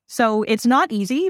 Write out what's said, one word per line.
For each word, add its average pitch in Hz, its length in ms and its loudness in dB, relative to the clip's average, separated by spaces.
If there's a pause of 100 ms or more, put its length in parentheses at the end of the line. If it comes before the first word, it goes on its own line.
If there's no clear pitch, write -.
So 220 360 0
it's 214 220 -2
not 262 280 2
easy, 254 360 -2